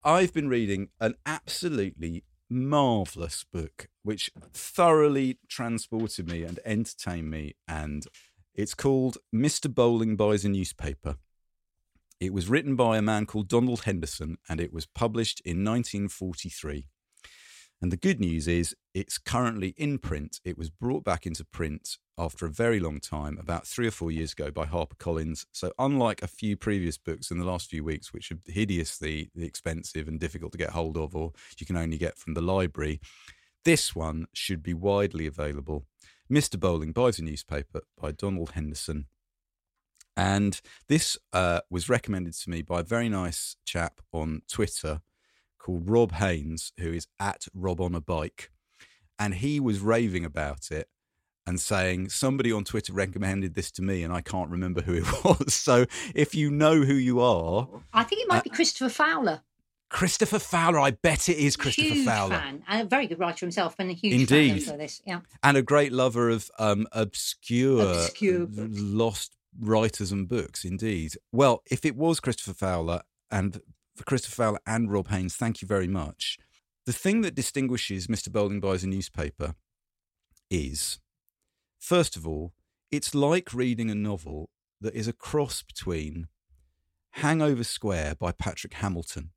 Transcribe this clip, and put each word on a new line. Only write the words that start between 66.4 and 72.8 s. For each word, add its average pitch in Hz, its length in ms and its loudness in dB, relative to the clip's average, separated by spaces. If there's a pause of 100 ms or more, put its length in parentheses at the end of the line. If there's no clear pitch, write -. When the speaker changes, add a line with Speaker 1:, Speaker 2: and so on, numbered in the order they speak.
Speaker 1:
um, 107 340 4
obscure, 120 880 2
Speaker 2:
Obscure 101 640 2
Speaker 1:
uh, - 20 -6
Speaker 2:
books. 107 340 -6
Speaker 1:
lost 104 560 0 (240)
writers 107 520 2
and 98 160 -2
books, - 360 -4
indeed. 90 500 -2 (180)
Well, 127 340 6
if - 180 -2
it 139 120 2
was 160 240 2
Christopher 107 340 -4
Fowler, 87 480 0 (280)